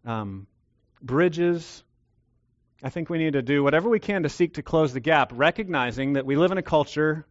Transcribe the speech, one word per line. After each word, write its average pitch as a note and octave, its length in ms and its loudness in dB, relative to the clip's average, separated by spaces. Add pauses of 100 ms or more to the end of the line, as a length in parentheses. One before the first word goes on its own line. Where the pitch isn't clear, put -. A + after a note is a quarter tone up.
um, G#2 420 -8 (540)
bridges? E3 800 0 (1000)
I C3+ 60 -6
think E3 200 -6
we E3+ 80 -2
need D#3+ 160 0
to C#3 80 0
do C#3+ 220 0
whatever D#3+ 260 2
we A3 100 2
can G3 240 -2
to D3 60 -2
seek E3+ 260 -2
to D3+ 60 -8
close D#3 320 0
the C3 60 -4
gap, C#3 340 2
recognizing C#3 800 0
that C3+ 120 0
we C#3 100 0
live F3 160 4
in F#3+ 60 -2
a F3+ 60 -4
culture D#3 680 0